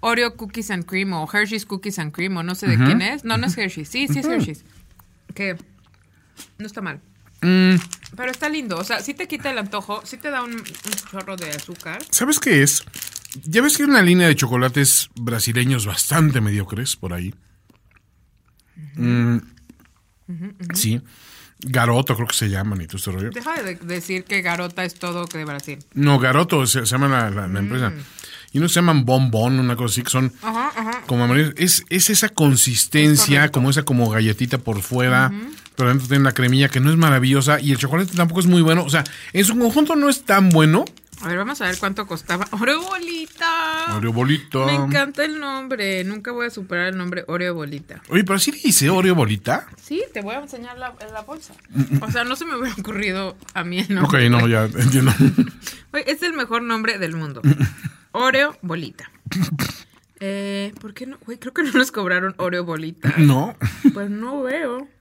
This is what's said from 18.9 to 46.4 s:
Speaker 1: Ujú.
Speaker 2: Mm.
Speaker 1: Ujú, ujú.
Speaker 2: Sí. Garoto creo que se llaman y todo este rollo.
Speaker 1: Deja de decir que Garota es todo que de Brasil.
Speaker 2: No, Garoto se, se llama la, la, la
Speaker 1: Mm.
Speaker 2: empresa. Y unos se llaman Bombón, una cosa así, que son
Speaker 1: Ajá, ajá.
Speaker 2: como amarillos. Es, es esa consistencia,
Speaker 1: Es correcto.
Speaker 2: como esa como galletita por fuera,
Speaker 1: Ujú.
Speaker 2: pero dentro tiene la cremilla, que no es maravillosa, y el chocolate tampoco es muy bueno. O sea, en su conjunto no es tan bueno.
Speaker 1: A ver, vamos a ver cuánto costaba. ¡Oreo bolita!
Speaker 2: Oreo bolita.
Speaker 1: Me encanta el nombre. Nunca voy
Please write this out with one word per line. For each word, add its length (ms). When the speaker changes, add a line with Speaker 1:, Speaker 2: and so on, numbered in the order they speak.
Speaker 1:
Ujú. 80
Speaker 2:
Mm. 340
Speaker 1:
Ujú, 180
ujú. 80
Speaker 2:
Sí. 260
Garoto 480
creo 140
que 80
se 140
llaman 320
y 40
todo 120
este 120
rollo. 200
Speaker 1:
Deja 320
de 140
decir 480
que 180
Garota 420
es 100
todo 320
que 120
de 60
Brasil. 340
Speaker 2:
No, 240
Garoto 480
se, 180
se 80
llama 160
la, 220
la, 120
la 60
Speaker 1:
Mm. 80
Speaker 2:
empresa. 360
Y 60
unos 140
se 80
llaman 240
Bombón, 540
una 160
cosa 180
así, 100
que 80
son 220
Speaker 1:
Ajá, 340
ajá. 300
Speaker 2:
como 180
amarillos. 320
Es, 320
es 220
esa 180
consistencia, 960
Speaker 1:
Es 60
correcto. 80
Speaker 2:
como 120
esa 140
como 260
galletita 480
por 240
fuera, 500
Speaker 1:
Ujú. 200
Speaker 2:
pero 140
dentro 180
tiene 180
la 80
cremilla, 360
que 120
no 100
es 60
maravillosa, 640
y 120
el 60
chocolate 380
tampoco 240
es 60
muy 160
bueno. 220
O 60
sea, 120
en 120
su 140
conjunto 380
no 120
es 160
tan 260
bueno. 340
Speaker 1:
A 60
ver, 100
vamos 240
a 40
ver 120
cuánto 280
costaba. 440
¡Oreo 320
bolita! 1120
Speaker 2:
Oreo 160
bolita. 540
Speaker 1:
Me 80
encanta 500
el 160
nombre. 640
Nunca 280
voy 140